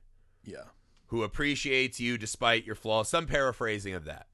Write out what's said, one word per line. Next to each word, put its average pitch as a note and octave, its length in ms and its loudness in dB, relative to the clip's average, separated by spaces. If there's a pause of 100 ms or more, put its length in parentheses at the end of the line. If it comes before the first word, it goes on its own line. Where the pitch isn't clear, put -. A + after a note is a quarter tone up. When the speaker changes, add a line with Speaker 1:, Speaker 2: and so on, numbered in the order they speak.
(440)
Speaker 1:
Yeah. C#2 200 -14 (420)
Speaker 2:
Who A2+ 180 0
appreciates C3 720 0
you A#2+ 200 0
despite A2+ 460 2
your A2 120 -8
flaws. A2 320 2
Some E3 180 2
paraphrasing A2+ 680 0
of E2+ 100 -6
that. D2 300 -12